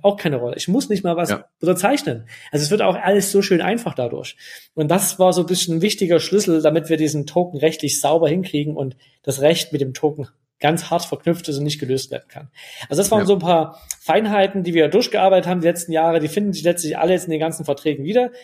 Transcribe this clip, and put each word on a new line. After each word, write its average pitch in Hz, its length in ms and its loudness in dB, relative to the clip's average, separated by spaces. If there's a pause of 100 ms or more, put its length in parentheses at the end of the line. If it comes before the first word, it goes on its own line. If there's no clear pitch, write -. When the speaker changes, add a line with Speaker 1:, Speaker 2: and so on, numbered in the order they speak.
Speaker 1:
auch 202 140 2
keine 151 180 -2
Rolle. 120 220 -4
Ich - 100 -10
muss 240 220 0
nicht 208 140 -2
mal 170 120 0
was 170 140 -2
Speaker 2:
Ja. - 160 -4 (160)
Speaker 1:
unterzeichnen. 175 640 0 (240)
Also 147 120 -2
es 151 80 -4
wird 208 100 2
auch 190 140 2
alles 196 360 0
so 196 100 4
schön 190 200 2
einfach 202 340 -2
dadurch. - 400 -6 (400)
Und 156 160 0
das 190 260 0
war 185 140 6
so 175 100 2
ein 160 60 -2
bisschen 175 300 0
ein 160 40 -2
wichtiger 175 380 2
Schlüssel, 180 420 2
damit 156 280 2
wir 160 80 2
diesen 147 280 0
Token 175 320 -2
rechtlich 151 440 -2
sauber 156 260 2
hinkriegen 151 480 -2
und 135 220 -8 (260)
das 135 180 -4
Recht 165 300 2
mit 147 80 -2
dem 131 140 -4
Token 147 340 -4 (320)
ganz 165 320 0
hart 170 140 -2
verknüpft 170 420 -4
ist 143 100 -4
und 143 60 -4
nicht 147 160 -4
gelöst 127 320 -4
werden - 160 -12
kann. - 220 -20 (400)
Also 151 120 0
das 196 80 0
waren 214 120 2
Speaker 2:
Ja. 190 60 0
Speaker 1:
so 202 60 6
ein 185 60 0
paar 160 400 0 (220)
Feinheiten, 196 640 0
die 170 100 -4
wir 156 160 4
durchgearbeitet 190 600 2
haben 180 120 -2
die 160 60 2
letzten 170 260 -2
Jahre. 165 260 2
Die 151 80 -2
finden 202 240 -2
sich 156 120 -6
letztlich 170 340 -2
alle 175 160 2
jetzt 180 120 0
in 165 60 -4
den 156 80 -2
ganzen 160 240 -4
Verträgen 143 400 -4
wieder. 240 280 0 (120)